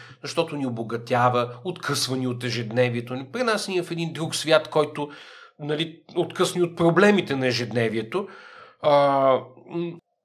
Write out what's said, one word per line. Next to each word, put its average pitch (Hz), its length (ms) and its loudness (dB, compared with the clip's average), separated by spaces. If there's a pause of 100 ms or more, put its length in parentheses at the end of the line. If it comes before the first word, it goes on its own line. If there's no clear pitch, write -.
(240)
защото 160 320 -4
ни 143 100 -4
обогатява, 120 960 0
откъсва 139 540 -4
ни 127 100 -2
от 123 160 -6
ежедневието 120 680 -2
ни, 131 180 -10
пренася 226 400 -2
ни 180 100 0
в 170 100 -8
един 165 220 -4
друг 165 220 -6
свят, 156 320 2
който, 147 420 0 (500)
нали, 151 420 -4 (140)
откъсва 170 440 -2
ни 175 60 4
от 165 120 -10
проблемите 175 580 6
на 131 120 0
ежедневието. 117 800 -2 (540)
А, 151 100 4 (800)
м, 170 220 -6 (340)